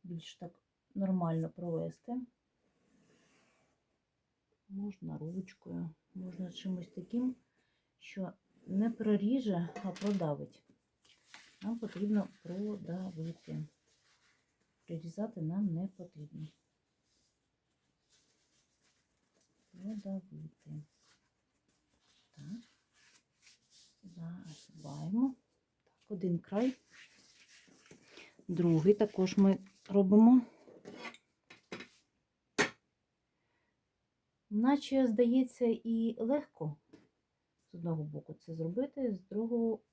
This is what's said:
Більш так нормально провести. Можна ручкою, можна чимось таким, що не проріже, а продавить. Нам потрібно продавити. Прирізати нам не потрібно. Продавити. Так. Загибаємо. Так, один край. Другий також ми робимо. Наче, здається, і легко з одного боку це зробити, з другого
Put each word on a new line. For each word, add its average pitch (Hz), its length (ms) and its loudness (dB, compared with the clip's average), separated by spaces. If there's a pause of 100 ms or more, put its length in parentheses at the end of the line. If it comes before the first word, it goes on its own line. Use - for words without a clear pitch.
Більш 170 340 -12
так 175 160 -16 (420)
нормально 170 600 0
провести. 165 560 -6 (2500)
Можна 190 500 -8
ручкою, 170 720 -10 (240)
можна 180 380 -10
чимось 185 360 -8
таким, 247 480 -4 (640)
що 185 340 -10 (340)
не 202 240 0
проріже, 208 800 2 (160)
а 190 60 -2
продавить. 175 720 -2 (1000)
Нам 233 160 -4
потрібно 208 500 0 (140)
продавити. 170 1200 -8 (1200)
Прирізати 170 560 -8
нам 175 320 -2
не 180 140 -4
потрібно. 151 600 -14 (3250)
Продавити. 185 1040 -12 (1600)
Так. 143 100 -18 (1600)
Загибаємо. 170 1300 -4
Так, - 800 -14
один 180 300 0
край. 240 360 0 (1700)
Другий 170 460 6
також 190 420 2
ми 196 220 8 (300)
робимо. 208 540 10 (4000)
Наче, 262 560 4
здається, 247 580 4
і 226 540 0
легко 226 580 -2 (960)
з - 20 -14
одного 165 280 -4
боку 147 300 -10
це 165 200 -14
зробити, 220 580 -2
з 185 80 -6
другого 226 600 -2 (120)